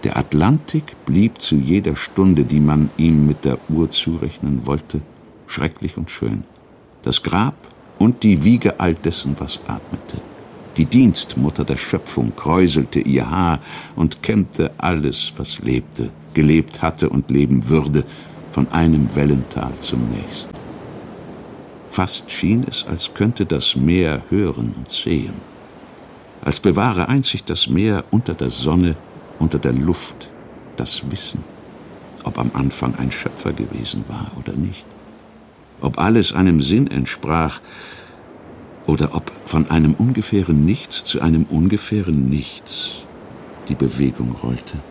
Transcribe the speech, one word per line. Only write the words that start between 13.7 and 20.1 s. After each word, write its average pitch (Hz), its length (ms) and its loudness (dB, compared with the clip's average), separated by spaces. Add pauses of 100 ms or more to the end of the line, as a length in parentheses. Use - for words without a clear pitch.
und 80 280 0
kämmte 92 540 0
alles, 76 600 -2
was - 220 -8
lebte, 60 520 -4 (220)
gelebt 78 480 4
hatte 80 280 0
und 71 200 -2
leben 65 400 4
würde, 73 340 2 (480)
von - 180 0
einem 80 460 4
Wellental 65 640 0
zum 62 300 -4
nächsten. - 440 -8 (1400)